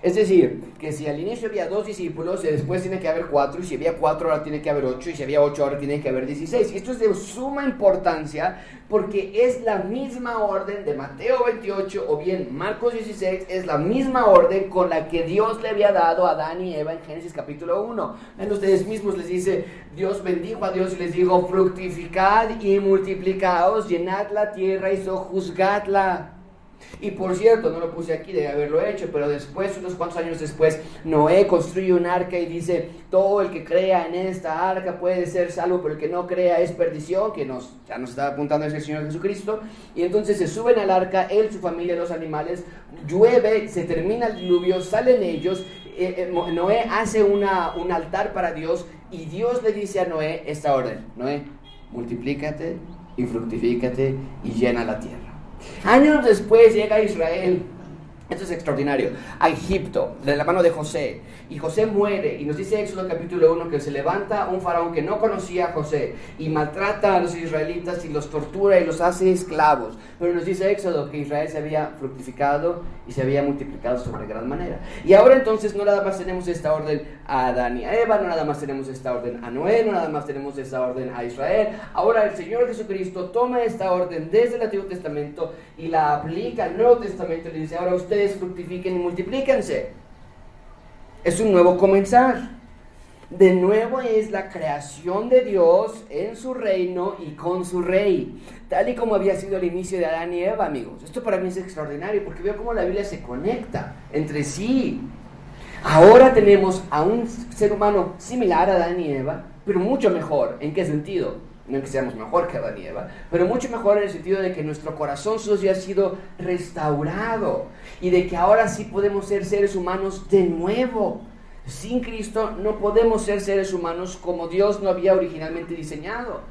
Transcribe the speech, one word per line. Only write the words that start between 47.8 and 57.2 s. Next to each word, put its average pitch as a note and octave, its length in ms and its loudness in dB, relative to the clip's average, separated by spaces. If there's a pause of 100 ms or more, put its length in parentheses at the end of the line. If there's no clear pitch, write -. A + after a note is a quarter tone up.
altar F#3 420 -4
para F3 200 -2
Dios, D#3+ 340 -4 (240)
y D#3+ 140 -12
Dios A#3 360 -2
le A3 100 0
dice G3 280 -4
a F3+ 80 0
Noé D#3+ 400 -4
esta D3 260 -2
orden: A2+ 320 -2 (100)
"Noé, C#3+ 280 -6 (480)
multiplícate C#3 840 -6 (400)
y A#2+ 100 -2
fructifícate A#2+ 880 -2 (280)
y A2+ 100 -6
llena A#2+ 300 2
la G#2+ 160 -4
tierra". - 200 -12 (640)
Años C#4 400 8
después A3 480 8
llega G#3+ 300 4
Israel, F3+ 580 0 (720)